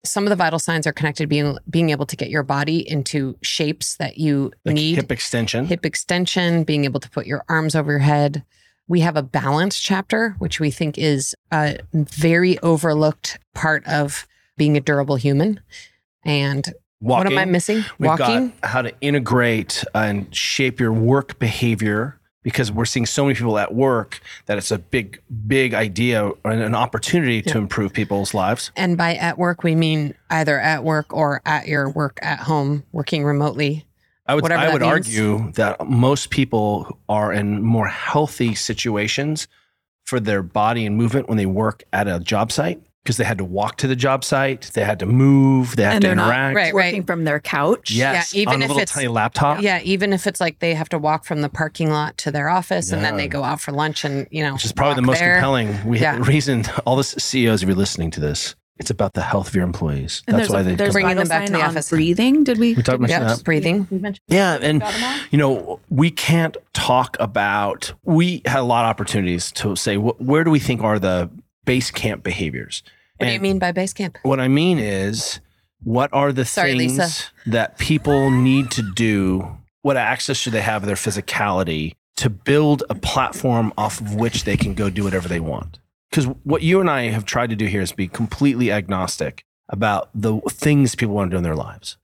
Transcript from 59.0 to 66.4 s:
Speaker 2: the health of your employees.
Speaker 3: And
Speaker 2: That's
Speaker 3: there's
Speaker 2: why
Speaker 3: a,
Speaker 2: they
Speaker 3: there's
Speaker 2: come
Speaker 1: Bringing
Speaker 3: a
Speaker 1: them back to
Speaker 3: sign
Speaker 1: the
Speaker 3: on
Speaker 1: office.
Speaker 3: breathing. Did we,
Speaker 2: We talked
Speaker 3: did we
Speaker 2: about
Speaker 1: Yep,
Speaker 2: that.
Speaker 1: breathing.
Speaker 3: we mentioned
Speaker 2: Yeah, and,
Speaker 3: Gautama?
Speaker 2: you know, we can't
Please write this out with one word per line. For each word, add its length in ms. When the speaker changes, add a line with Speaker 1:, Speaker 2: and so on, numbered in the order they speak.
Speaker 2:
the 100
health 240
of 80
your 80
employees. 640
Speaker 3:
And 100
Speaker 2:
That's 120
Speaker 3:
there's 40
Speaker 2:
why 80
Speaker 3:
a, 20
Speaker 2:
they 120
Speaker 3:
there's 140
Speaker 2:
come 120
Speaker 1:
Bringing 160
Speaker 3:
a 40
Speaker 1:
them 60
back 180
to 20
Speaker 3:
sign 120
Speaker 1:
the 60
Speaker 3:
on 60
Speaker 1:
office. 180
Speaker 3:
breathing. 540
Did 160
we, 160
Speaker 2:
We 80
talked 160
Speaker 3:
did 100
we 60
Speaker 2:
about 140
Speaker 1:
Yep, 80
Speaker 2:
that. 60
Speaker 1:
breathing. 460
Speaker 3:
we 80
mentioned 300
Speaker 2:
Yeah, 340
and, 200
Speaker 3:
Gautama? 340
Speaker 2:
you 80
know, 400
we 220
can't 440